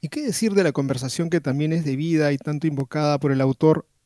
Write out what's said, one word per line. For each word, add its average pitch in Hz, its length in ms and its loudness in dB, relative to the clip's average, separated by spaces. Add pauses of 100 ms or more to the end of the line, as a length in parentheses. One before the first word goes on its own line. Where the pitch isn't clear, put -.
¿Y 156 80 -8
qué 302 140 -6
decir 220 320 -2
de 196 100 4
la 151 80 2
conversación 135 560 -4
que 165 140 0
también 147 320 -2
es 165 100 0
debida 151 480 0
y 139 60 -2
tanto 151 280 -4
invocada 147 520 0
por 139 120 0
el 135 120 2
autor 156 440 4 (200)